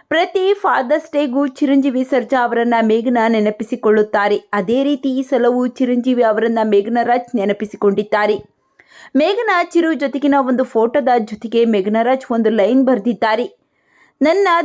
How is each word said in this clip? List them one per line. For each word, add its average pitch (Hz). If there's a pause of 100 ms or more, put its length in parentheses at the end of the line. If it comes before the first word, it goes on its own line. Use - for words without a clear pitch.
ಪ್ರತಿ 370
ಫಾದರ್ಸ್ 294
ಡೇಗೂ 285
ಚಿರಂಜೀವಿ 269
ಸರ್ಜಾ 254
ಅವರನ್ನ 233
ಮೇಘನಾ 226
ನೆನಪಿಸಿಕೊಳ್ಳುತ್ತಾರೆ. 214 (120)
ಅದೇ 208
ರೀತಿ 277
ಈ 262
ಸಲವೂ 247
ಚಿರಂಜೀವಿ 247
ಅವರನ್ನ 226
ಮೇಘನಾ 220
ರಾಜ್ 247
ನೆನಪಿಸಿಕೊಂಡಿದ್ದಾರೆ. 208 (840)
ಮೇಘನಾ 381
ಚಿರು 330
ಜೊತೆಗಿನ 277
ಒಂದು 254
ಫೋಟೋದ 233 (120)
ಜೊತೆಗೆ 220
ಮೇಘನಾ 214
ರಾಜ್ 254
ಒಂದು 226
ಲೈನ್ 226
ಬರ್ದಿದ್ದಾರೆ. 226 (640)
"ನನ್ನ 370 (180)